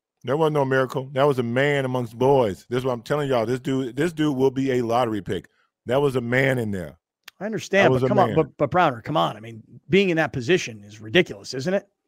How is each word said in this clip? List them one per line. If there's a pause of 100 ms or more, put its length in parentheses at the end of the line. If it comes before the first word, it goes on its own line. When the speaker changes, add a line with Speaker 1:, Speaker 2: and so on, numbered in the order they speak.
(260)
Speaker 1:
That
wasn't
no
miracle.
That
was
a
man
amongst
boys.
This
is
what
I'm
telling
y'all.
This
dude,
this
dude
will
be
a
lottery
pick. (360)
That
was
a
man
in
there. (440)
Speaker 2:
I
understand,
Speaker 1:
That
was
Speaker 2:
but
Speaker 1:
a
Speaker 2:
come
on,
Speaker 1:
man.
Speaker 2:
but,
but
Browner,
come
on.
I
mean, (260)
being
in
that
position
is
ridiculous,
isn't
it? (180)